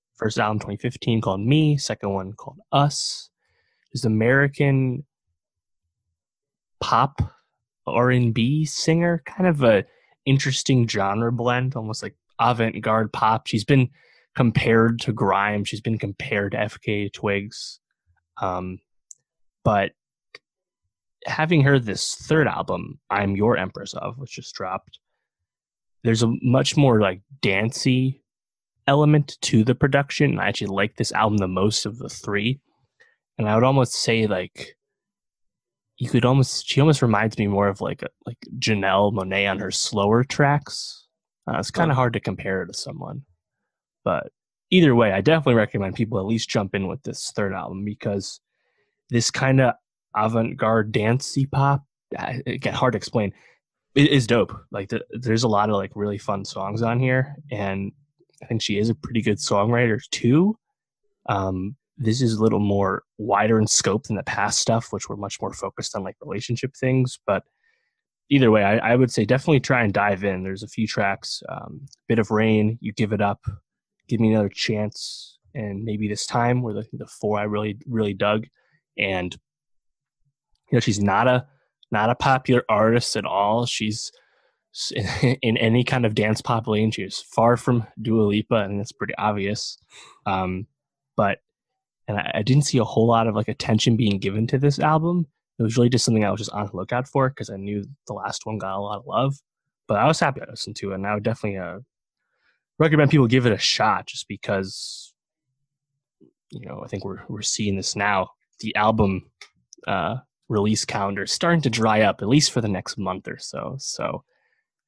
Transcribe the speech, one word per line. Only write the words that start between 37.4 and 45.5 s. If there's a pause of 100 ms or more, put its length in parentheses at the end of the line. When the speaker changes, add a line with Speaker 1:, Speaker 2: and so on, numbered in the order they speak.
Speaker 1:
more
of,
like,
a, (160)
like, (200)
Janelle
Monáe
on
her
slower
tracks. (420)
Uh,
it's
kinda
Speaker 2:
Huh.
Speaker 1:
hard
to
compare
her
to
someone. (840)
But (380)
either
way,
I
definitely